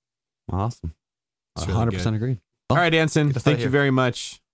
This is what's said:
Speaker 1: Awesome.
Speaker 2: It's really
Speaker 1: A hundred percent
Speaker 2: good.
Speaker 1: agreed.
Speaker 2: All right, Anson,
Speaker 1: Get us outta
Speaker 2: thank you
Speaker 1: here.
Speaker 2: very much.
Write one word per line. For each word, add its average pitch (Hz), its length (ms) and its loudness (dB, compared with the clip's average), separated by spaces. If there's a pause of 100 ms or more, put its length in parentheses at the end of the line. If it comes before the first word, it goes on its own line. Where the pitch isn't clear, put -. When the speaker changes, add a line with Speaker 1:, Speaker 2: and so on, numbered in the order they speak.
(520)
Speaker 1:
Awesome. 95 420 -6 (640)
Speaker 2:
It's 85 120 -8
really 98 80 -2
Speaker 1:
A - 40 0
hundred 113 140 0
percent 92 220 -2
Speaker 2:
good. 107 80 -4
Speaker 1:
agreed. 127 160 -4 (300)
Speaker 2:
All 131 80 2
right, 165 160 2
Anson, 160 340 2
Speaker 1:
Get 139 100 0
us 120 40 -6
outta - 40 -6
Speaker 2:
thank 143 140 2
you 120 60 -4
Speaker 1:
here. 131 40 0
Speaker 2:
very 139 220 2
much. 127 500 -2 (120)